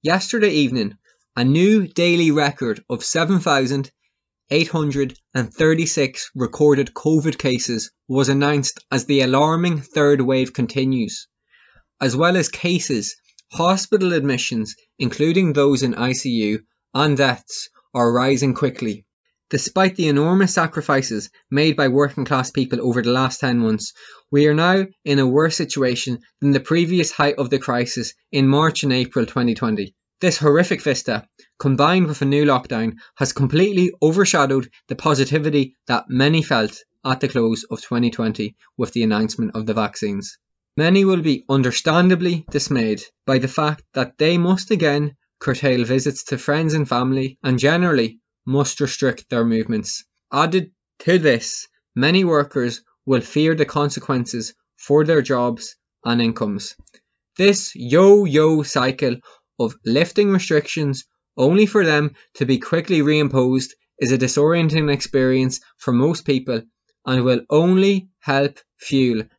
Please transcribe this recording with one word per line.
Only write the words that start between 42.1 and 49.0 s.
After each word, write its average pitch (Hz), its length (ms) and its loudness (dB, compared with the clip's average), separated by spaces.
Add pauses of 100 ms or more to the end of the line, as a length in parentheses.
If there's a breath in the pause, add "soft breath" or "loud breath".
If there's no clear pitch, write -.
dismayed 117 500 -2 (240)
by 131 120 2
the 131 100 -2
fact 151 340 -4 (120)
that 131 220 -4
they 165 220 2
must 185 320 0
again 147 460 0 (240)
curtail 127 420 0
visits 131 440 -2
to 131 120 -6
friends 156 360 -2
and 147 140 -2
family 131 540 -2
and 127 160 0
generally 143 600 0 (260)
must 135 340 -2
restrict 135 480 -4